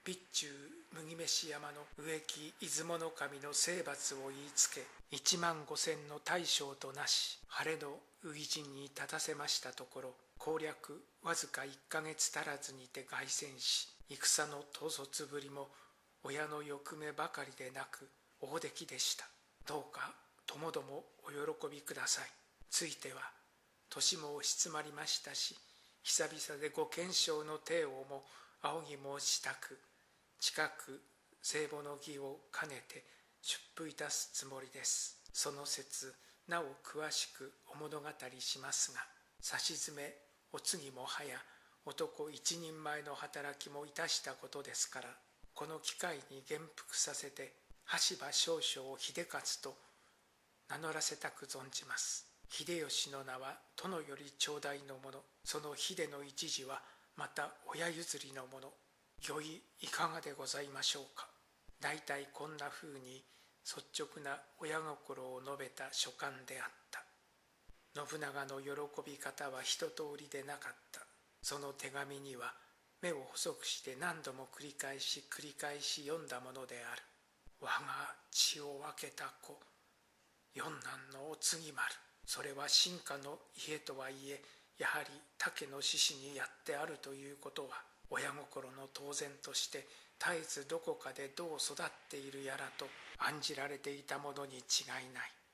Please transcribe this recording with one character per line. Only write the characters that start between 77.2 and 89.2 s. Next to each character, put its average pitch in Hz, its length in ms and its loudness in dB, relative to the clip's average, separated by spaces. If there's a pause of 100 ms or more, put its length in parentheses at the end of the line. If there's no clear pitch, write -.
「我 - 60 -4
が 143 480 0 (160)
血 - 300 6
を 143 200 -6
分 147 160 -6
け 143 180 -4
た 143 120 -4 (160)
子、 143 180 -14 (960)
四 139 120 -2
男 135 520 -6
の 143 120 -6
お 151 60 -4
次 160 360 2
丸。 - 160 2 (380)
そ - 160 -2
れ 143 100 -2
は 139 160 -2
臣 180 320 8
下 - 160 -2
の 143 220 -6 (180)
家 151 220 -2
と 143 180 -6
は 131 140 -4
い 139 200 -6
え、 139 120 -4 (360)
や 135 80 2
は 151 160 4
り 139 60 -4 (300)
他 - 120 4
家 - 160 -4
の 139 140 -6
志 156 180 6
士 - 160 8
に 139 220 -6
や 131 80 0
っ - 40 -2 (160)
て 156 120 2
あ 147 80 2
る 160 140 -4
と 139 160 -8
い 139 180 -8
う 139 60 -10
こ 143 120 -8
と 151 120 -2
は、 131 200 -4 (280)
親 139 220 2
心 139 400 -6
の 135 200 -8
当 143 220 -4
然 143 160 0 (120)